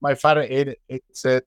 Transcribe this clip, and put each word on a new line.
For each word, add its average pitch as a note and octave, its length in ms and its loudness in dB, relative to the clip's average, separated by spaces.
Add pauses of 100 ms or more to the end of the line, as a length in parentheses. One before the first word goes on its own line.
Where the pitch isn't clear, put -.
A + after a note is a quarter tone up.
my C#3+ 140 0
father D3+ 340 2
ate C#3 200 0
it, C3 200 -12
ate C3 140 -10 (220)
it, B2+ 220 2